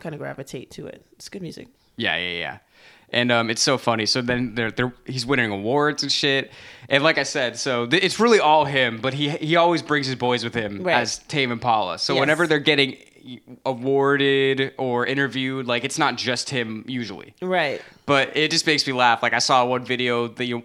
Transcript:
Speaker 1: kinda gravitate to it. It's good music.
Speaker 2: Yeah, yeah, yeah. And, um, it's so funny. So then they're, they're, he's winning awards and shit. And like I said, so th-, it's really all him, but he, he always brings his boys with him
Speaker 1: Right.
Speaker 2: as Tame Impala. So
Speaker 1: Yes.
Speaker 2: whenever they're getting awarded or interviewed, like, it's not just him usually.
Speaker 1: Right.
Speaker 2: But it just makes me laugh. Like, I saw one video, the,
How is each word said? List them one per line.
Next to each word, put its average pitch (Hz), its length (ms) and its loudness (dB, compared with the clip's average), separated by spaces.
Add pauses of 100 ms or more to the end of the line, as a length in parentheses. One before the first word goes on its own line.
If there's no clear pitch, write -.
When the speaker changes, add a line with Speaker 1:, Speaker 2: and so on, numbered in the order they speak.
Speaker 1:
kinda 156 180 -10
gravitate 139 540 -12
to - 140 -14
it. - 180 -16 (100)
It's - 140 -20
good 196 140 -12
music. 156 240 -12 (300)
Speaker 2:
Yeah, 110 200 0
yeah, 87 220 -4
yeah. 73 200 -8 (520)
And, 123 200 2
um, 117 200 4
it's 113 120 -2
so 135 160 2
funny. 113 260 0
So 127 160 0
then 123 360 -2
they're, 113 160 -2
they're, 123 200 -2 (140)
he's 127 180 -6
winning 123 280 2
awards 143 500 0
and 139 80 -4
shit. 135 400 0 (380)
And 139 160 4
like 156 140 4
I 139 40 0
said, 127 340 -2
so 120 300 0
th-, 165 160 2
it's 185 160 0
really 220 220 6
all 151 240 6
him, 131 360 0
but 131 140 -2
he, 143 160 -2
he 160 260 -2
always 170 240 4
brings 139 260 -2
his 131 100 -4
boys 123 260 0
with 117 120 -6
him 107 280 -4
Speaker 1:
Right. 175 140 0
Speaker 2:
as 117 240 -2
Tame 135 320 -2
Impala. 110 460 0
So - 160 -2
Speaker 1:
Yes. 156 60 2
Speaker 2:
whenever 151 280 2
they're 151 100 2
getting 139 380 2 (680)
awarded 135 1120 2
or 123 280 0
interviewed, 135 600 -2
like, 120 180 0
it's 135 140 -6
not 131 180 2
just 120 340 -4
him 110 380 -4
usually. 110 540 -8
Speaker 1:
Right. 170 380 -2 (260)
Speaker 2:
But 139 300 2
it 151 140 2
just 160 160 0
makes 151 200 2
me 135 60 -2
laugh. 123 300 4
Like, 117 120 2
I 120 40 2
saw 127 260 4
one 123 200 0
video, 120 440 0
the, 120 360 -4